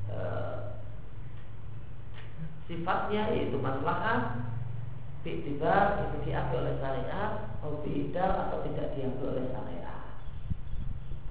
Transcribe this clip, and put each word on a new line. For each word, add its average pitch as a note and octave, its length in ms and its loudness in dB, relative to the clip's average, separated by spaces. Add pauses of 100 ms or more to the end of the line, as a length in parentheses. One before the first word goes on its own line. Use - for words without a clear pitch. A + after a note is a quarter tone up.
eh, G2+ 640 -2 (1900)
sifatnya, G3 720 2
yaitu - 240 2
maslahat, F3 800 2 (800)
bi'tibar, E3 880 4
itu - 100 -2 (160)
diambil C3+ 320 2
oleh C3+ 160 0
syariat, D3 640 -2 (160)
atau D3 240 -2
bi'idar, - 640 2
atau - 160 0
tidak - 320 -2
diambil B2+ 400 0
oleh B2+ 160 0
syariat. - 640 -4 (1160)